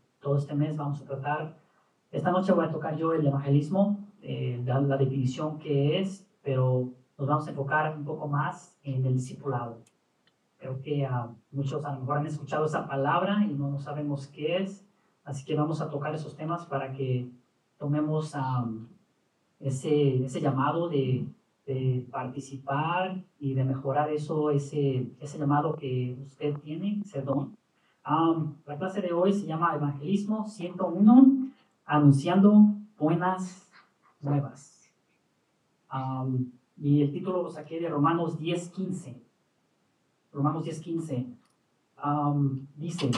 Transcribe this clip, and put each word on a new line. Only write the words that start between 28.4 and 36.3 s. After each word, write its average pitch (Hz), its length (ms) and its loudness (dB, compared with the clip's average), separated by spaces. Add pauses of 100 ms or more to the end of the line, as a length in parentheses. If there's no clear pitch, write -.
la 143 120 -10
clase 190 240 -4
de 175 120 -2
hoy 185 200 4
se 202 140 -2
llama 160 260 0
Evangelismo 156 720 -2
ciento 175 420 -6
uno, 240 640 8 (360)
Anunciando 151 880 8 (240)
Buenas 180 720 0 (480)
Nuevas. - 720 -4 (960)
Am, 131 640 -4 (260)